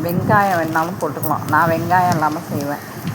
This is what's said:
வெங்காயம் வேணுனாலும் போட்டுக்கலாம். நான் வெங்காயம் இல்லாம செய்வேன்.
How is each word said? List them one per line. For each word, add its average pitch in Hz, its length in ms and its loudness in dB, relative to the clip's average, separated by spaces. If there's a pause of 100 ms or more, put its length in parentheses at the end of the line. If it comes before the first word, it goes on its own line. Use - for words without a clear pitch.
வெங்காயம் 180 560 2
வேணுனாலும் 160 420 -2
போட்டுக்கலாம். 151 480 -4
நான் 156 200 4
வெங்காயம் 175 440 2
இல்லாம 151 360 0
செய்வேன். 143 360 -4 (300)